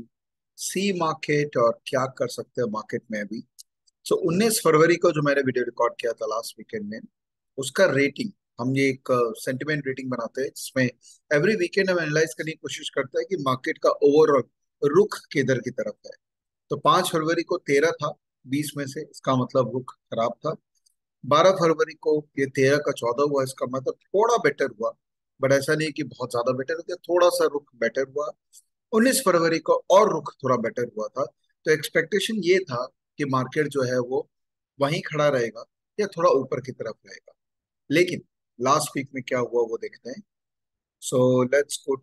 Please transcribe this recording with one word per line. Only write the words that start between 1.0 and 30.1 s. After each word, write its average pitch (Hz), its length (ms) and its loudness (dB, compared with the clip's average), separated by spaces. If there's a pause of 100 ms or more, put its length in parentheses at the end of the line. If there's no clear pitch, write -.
market 147 540 -2
और 117 300 2
क्या 131 200 0
कर 131 220 -4
सकते - 340 -8
हैं 113 80 -2
market 107 400 -8
में 104 100 -6
अभी। 104 280 -10 (580)
So, - 60 0
उन्नीस 196 520 0
फरवरी 165 320 6
को 170 160 2
जो 147 100 -2
मैंने 143 180 2
video 127 240 0
record 117 360 -2
किया 117 120 -2
था 110 140 -8
last 107 320 -6
weekend 107 300 -10
में, 110 120 -10 (580)
उसका 175 280 0
rating, 135 440 0 (300)
हम 131 160 -2
ये 135 120 2
एक, 131 220 -4
अ, 120 260 2
sentiment 143 500 -6
rating 131 240 -6
बनाते 120 320 -6
हैं 151 60 -4
जिसमें - 420 -2 (440)
every 190 220 2
weekend 185 340 0
हम 175 100 0
analyze 156 340 0
करने 160 160 -8
की 156 120 -10
कोशिश 147 280 -10
करते 139 280 -4
हैं 160 120 -4
कि 190 60 -4
मार्केट 135 500 -2
का 147 40 6
overall 147 540 4 (400)
रुख 180 340 4 (140)
किधर 127 260 0
की 117 120 -6
तरफ 104 240 -6 (120)
है। - 60 -18 (580)
तो 147 60 -4
पाँच 170 360 2
फरवरी 165 300 0
को - 140 -2
तेरह 143 340 2
था - 240 -6 (320)
बीस 143 300 -4
में 143 100 -6
से, 156 140 -10
इसका - 360 -2
मतलब 123 360 0
रुख 131 220 -8
खराब 113 380 -4
था। 156 240 -8 (680)
बारह 156 240 6
फरवरी 160 440 2
को 151 340 -2 (100)
ये 135 80 0
तेरह 135 300 2
का 147 160 -2
चौदह 120 300 -2
हुआ, 143 200 0
इसका 131 240 -6
मतलब 131 280 -6
थोड़ा 226 420 2
better 151 280 2
हुआ, 113 300 -6 (500)
but 131 80 4
ऐसा 139 220 2
नहीं 151 180 -4
कि 147 100 -6
बहुत 123 280 -10
ज्यादा 120 220 -2
बेटर 135 220 -4
हो 170 80 -10
गया, 180 140 -10
थोड़ा 175 320 2
सा 170 160 2
रुख 143 200 -2 (120)
better 117 260 -2
हुआ। 143 280 -8 (600)
उन्नीस 240 320 4
फरवरी 165 340 2
को 160 320 0
और 190 220 6